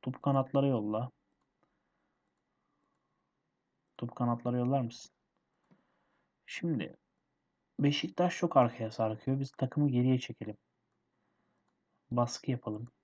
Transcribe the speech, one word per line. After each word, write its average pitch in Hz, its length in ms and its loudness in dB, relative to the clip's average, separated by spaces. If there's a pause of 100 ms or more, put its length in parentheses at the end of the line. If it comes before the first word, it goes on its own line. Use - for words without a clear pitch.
Topu - 200 -6
kanatlara 139 460 2
yolla. 110 440 0 (3000)
Topu 120 160 -8
kanatlara 120 420 0
yollar 127 240 2
mısın? - 300 -8 (1300)
Şimdi 147 520 -4 (840)
Beşiktaş 147 580 0
çok 165 200 2
arkaya 117 340 4
sarkıyor. 113 480 -2
Biz 135 120 -4
takımı 147 380 0
geriye 127 300 4
çekelim. - 380 -10 (1500)
Baskı 120 400 -2
yapalım. 113 360 -6 (160)